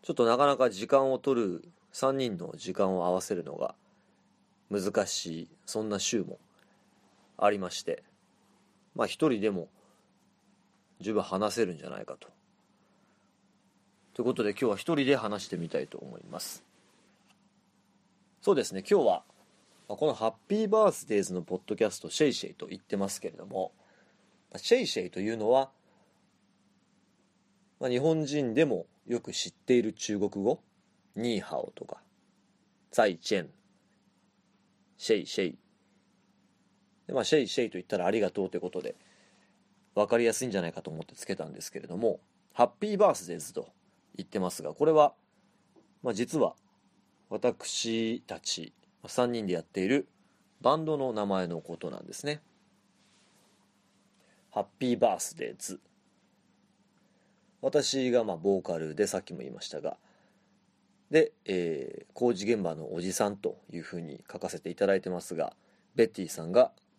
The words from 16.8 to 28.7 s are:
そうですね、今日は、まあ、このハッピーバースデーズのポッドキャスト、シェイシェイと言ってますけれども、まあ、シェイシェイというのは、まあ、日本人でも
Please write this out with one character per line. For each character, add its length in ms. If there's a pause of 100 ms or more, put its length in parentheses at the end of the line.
そ 100
う 20
で 80
す 100
ね、 160
今 120
日 60
は、 180 (640)
ま 80
あ、 20
こ 80
の 80
ハ 140
ッ 60 (120)
ピ 200
ー 20
バ 180
ー 60
ス 160
デ 100
ー 60
ズ 100
の 80
ポ 140
ッ 100
ド 80
キ 100
ャ 60
ス 80
ト、 120
シ 160
ェ 20
イ 40
シ 140
ェ 60
イ 20
と 120
言 120
っ 20
て 160
ま 120
す 120
け 100
れ 60
ど 100
も、 260 (800)
ま 20
あ、 60
シ 160
ェ 60
イ 40
シ 140
ェ 60
イ 40
と 80
い 140
う 40
の 140
は、 200 (2000)
ま 80
あ、 20
日 80
本 260
人 300
で 100
も 220 (200)